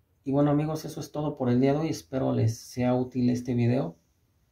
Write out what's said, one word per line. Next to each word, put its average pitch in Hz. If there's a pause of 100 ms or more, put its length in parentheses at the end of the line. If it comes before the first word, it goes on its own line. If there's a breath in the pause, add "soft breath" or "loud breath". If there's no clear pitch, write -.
(280)
Y 135
bueno, 147
amigos, 156
eso 147
es -
todo 147
por 127
el 123
día 139
de 147
hoy. 160
Espero 131
les 113
sea 123
útil 127
este 120
video. 123 (520)